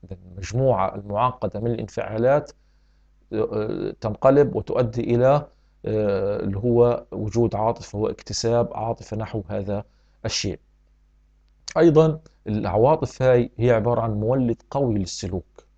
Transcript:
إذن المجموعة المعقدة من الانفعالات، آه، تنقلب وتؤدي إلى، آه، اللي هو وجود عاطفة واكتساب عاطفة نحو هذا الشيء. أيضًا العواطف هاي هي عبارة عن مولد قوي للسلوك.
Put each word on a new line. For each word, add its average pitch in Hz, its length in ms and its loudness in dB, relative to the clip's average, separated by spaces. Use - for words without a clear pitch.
إذن 92 140 -14
المجموعة 98 640 0
المعقدة 104 640 -2
من 120 120 -2
الانفعالات، 113 800 -2
آه، 107 680 -4
تنقلب 131 540 2
وتؤدي 117 600 -2
إلى، 135 320 2
آه، 101 540 -2
اللي 101 180 -4
هو 120 540 2
وجود 110 440 -2
عاطفة 107 440 -4
واكتساب 113 760 -2
عاطفة 110 440 -8
نحو 110 320 -8
هذا 101 340 -4
الشيء. - 340 -6
أيضًا 160 420 6
العواطف 107 760 0
هاي 123 360 4
هي 120 140 2
عبارة 117 300 2
عن 110 180 -2
مولد 117 420 0
قوي 123 280 0
للسلوك. - 680 -8